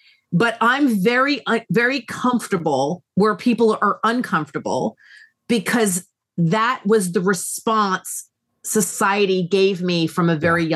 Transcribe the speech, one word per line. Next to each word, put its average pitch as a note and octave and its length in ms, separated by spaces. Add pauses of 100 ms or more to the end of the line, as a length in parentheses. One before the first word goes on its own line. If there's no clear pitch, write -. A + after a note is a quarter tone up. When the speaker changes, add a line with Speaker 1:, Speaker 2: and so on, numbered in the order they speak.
(340)
Speaker 1:
but A3+ 280
I'm A#3+ 420
very, B3+ 420
uh, A3+ 140 (120)
very B3 300
comfortable E3+ 1000 (100)
where G#3 220
people A3+ 460
are G3+ 220
uncomfortable E3+ 920 (520)
because A3 600 (300)
that G#3+ 480
was G3 280
the G3 80
response G3 1080 (340)
society G3 840
gave F#3+ 340
me F3 240
from E3+ 240
a E3 60
very E3+ 280
Speaker 2:
Yeah. D#3+ 120